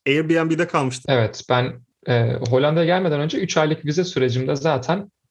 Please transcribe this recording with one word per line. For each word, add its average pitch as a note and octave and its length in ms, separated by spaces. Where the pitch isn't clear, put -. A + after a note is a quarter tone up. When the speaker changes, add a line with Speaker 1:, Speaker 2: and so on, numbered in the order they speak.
Speaker 1:
Airbnb'de D#3+ 600
kalmıştın. C#3 440
Speaker 2:
Evet, A#2 380
ben, B2 240
e, A#2 260
Hollanda'ya D3+ 360
gelmeden F3 340
önce D3+ 180
üç G3 200
aylık D#3 280
vize D3+ 180
sürecimde C3 520
zaten D#3+ 560